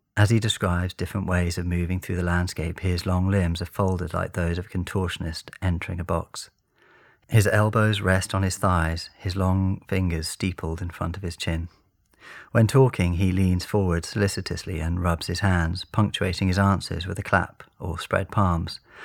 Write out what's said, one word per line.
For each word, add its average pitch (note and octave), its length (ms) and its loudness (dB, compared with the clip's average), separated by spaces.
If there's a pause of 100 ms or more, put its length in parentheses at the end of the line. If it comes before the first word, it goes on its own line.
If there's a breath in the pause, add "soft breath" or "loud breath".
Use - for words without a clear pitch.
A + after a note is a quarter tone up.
(160)
As G#2 140 4
he A#2 100 4
describes F2+ 540 0
different - 340 -4
ways F2+ 300 0
of F2 80 -2
moving F2 340 0
through F2+ 160 -6
the F2+ 80 -2
landscape, F2 560 -2
his F2+ 260 -2
long F#2 240 2
limbs F2 320 2
are E2+ 40 -4
folded F#2 480 -2
like F2+ 180 -4
those E2+ 260 -2
of F2 100 -8
a - 20 -20
contortionist E2+ 800 -6 (120)
entering F2 380 -2
a E2+ 60 -6
box. - 440 -6 (760 soft breath)
His G#2+ 180 6
elbows G#2+ 540 2
rest F#2+ 340 0
on F#2+ 100 2
his F#2 140 0
thighs, E2+ 600 0
his F2+ 180 -6
long F#2+ 540 0
fingers F2 400 -2
steepled E2+ 520 -6
in F2 80 -6
front E2+ 280 -6
of G2 60 -8
his E2+ 120 -6
chin. E2 320 -4 (840 loud breath)
When A2+ 140 6
talking, A#2+ 480 4
he F#2 180 2
leans F2+ 340 4
forward F2+ 400 0
solicitously F#2 760 -4
and E2+ 240 -2
rubs E2+ 240 0
his - 140 -4
hands, F2 440 2
punctuating G2 640 0
his F2+ 100 2
answers F2+ 480 2
with F#2 140 -6
a - 40 -6
clap - 400 0 (160)
or F2 200 -6
spread - 320 -2
palms. F2 480 2 (260 loud breath)